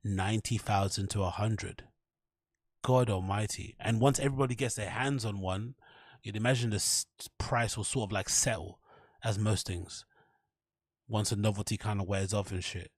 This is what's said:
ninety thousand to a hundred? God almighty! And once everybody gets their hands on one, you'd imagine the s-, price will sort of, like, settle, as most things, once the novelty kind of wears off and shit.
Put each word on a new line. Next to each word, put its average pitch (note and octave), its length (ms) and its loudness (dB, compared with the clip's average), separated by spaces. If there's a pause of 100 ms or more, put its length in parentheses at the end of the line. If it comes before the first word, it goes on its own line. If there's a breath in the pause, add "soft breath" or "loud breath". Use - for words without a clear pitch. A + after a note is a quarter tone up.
ninety G#2 540 0
thousand G2 540 0
to G2+ 120 0
a F2+ 60 0
hundred? - 540 -2 (1000)
God B2+ 260 6
almighty! G2 720 -2
And A2 220 2
once C#3 180 4
everybody C3+ 360 0
gets A#2 200 -2
their G2+ 140 -4
hands B2+ 340 -2
on G2+ 160 -2
one, F#2+ 360 -4 (480 loud breath)
you'd G#2 120 -8
imagine A#2 360 2
the G#2 60 0
s-, - 280 0 (320)
price A#2 400 0
will G#2+ 60 -4
sort A2 260 -2
of, - 20 -4
like, G2 160 0
settle, - 520 0 (440 loud breath)
as G#2 140 2
most G#2+ 300 2
things, F2+ 360 -8 (1040 soft breath)
once A2 220 0
the A2+ 60 2
novelty G#2 420 2
kind G#2 240 0
of F2 60 -2
wears G2 260 0
off G2+ 180 0
and F#2 120 -4
shit. - 340 -8